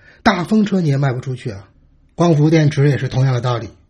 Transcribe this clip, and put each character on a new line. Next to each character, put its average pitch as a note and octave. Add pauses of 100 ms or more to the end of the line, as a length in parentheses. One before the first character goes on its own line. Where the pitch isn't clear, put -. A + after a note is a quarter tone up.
(240)
大 F#3
风 G#3+
车 F#3+
你 D#3
也 C#3
卖 C#3
不 B2+
出 B2+
去 A#2+
啊。 G2 (460)
光 E3+
伏 D3
电 D#3
池 C#3+
也 C3+
是 C3
同 B2+
样 C3
的 A#2+
道 A#2+
理， A2 (200)